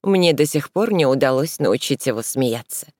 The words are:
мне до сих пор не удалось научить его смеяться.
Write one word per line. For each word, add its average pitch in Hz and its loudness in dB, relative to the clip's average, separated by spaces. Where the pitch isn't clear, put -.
мне 185 4
до 147 2
сих - -4
пор 214 0
не 165 2
удалось 135 0
научить 131 0
его 113 -4
смеяться. 117 -4